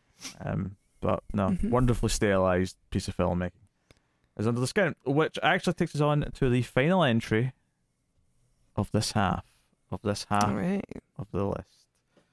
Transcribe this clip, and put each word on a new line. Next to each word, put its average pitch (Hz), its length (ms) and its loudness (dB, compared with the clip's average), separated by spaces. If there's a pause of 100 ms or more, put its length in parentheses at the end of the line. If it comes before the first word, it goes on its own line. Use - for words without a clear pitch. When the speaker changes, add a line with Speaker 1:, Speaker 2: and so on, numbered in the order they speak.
(440)
Speaker 1:
Um, 101 340 -6 (240)
but 98 200 -2 (120)
no, 101 160 0
Speaker 2:
Mm-hmm. 202 200 0
Speaker 1:
wonderfully 120 400 2
stylized 92 680 2 (120)
piece - 180 -4
of - 100 -8
filmmaking 87 340 -2 (880)
is 107 80 0
Under 120 120 0
the 127 80 -2
Skin, 180 280 0 (100)
which 147 380 0
actually 185 300 2
takes - 200 -2
us 147 80 0
on 147 200 2 (140)
to 135 140 2
the 123 140 4
final 165 400 2
entry 117 500 2 (1200)
of 101 160 -2
this 107 200 0
half, 90 340 0 (460)
of 92 120 -8
this 101 260 -2
half 104 160 2
Speaker 2:
All 101 100 0
right. 175 280 -2 (360)
Speaker 1:
of - 120 -10
the 98 140 -2
list, - 400 -8 (480)